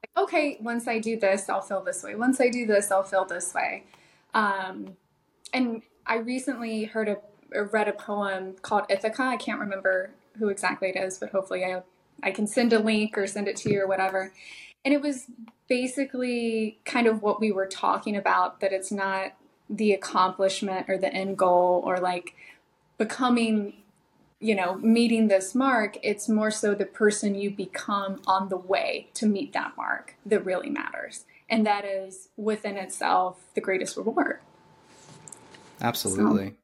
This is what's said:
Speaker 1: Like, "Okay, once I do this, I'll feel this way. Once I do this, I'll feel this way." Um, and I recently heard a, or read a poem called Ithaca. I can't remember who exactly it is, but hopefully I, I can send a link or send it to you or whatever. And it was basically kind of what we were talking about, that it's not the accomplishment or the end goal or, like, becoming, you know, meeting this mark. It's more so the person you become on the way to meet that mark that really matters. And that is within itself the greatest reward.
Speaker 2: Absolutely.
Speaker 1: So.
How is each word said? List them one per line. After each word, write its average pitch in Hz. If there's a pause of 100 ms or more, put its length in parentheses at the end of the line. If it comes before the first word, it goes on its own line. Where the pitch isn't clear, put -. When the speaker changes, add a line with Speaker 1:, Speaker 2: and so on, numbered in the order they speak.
Speaker 1:
Like, 349
"Okay, 302
once 233
I 226
do 226
this, 196
I'll 196
feel 190
this 180
way. 208
Once 247
I 247
do 240
this, 202
I'll 196
feel 190
this 180
way." - (480)
Um, 196 (560)
and 233 (240)
I 226
recently 226
heard 220
a, 202 (340)
or 208
read 214
a 202
poem 196
called 208
Ithaca. 214
I 254
can't 208
remember 190 (260)
who 214
exactly 190
it 185
is, 190
but 214
hopefully 185
I, 185 (400)
I 190
can 208
send 233
a 220
link 214
or 196
send 202
it -
to 208
you 202
or 196
whatever. 190 (540)
And 269
it 285
was 285 (420)
basically 247
kind 240
of 220
what 208
we 214
were 190
talking 202
about, 185
that 190
it's 190
not 196 (360)
the 214
accomplishment 190
or 190
the 185
end 190
goal 180
or, 185
like, 180 (640)
becoming, 220 (680)
you 220
know, 185
meeting 226
this 190
mark. 247
It's -
more 214
so 208
the 202
person 208
you 202
become 196
on 196
the 185
way -
to 220
meet 202
that -
mark - (100)
that 196
really 185
matters. - (240)
And 220
that 202
is 190
within 208
itself 185 (160)
the 208
greatest 190
reward. 220 (1400)
Speaker 2:
Absolutely. 104
Speaker 1:
So. -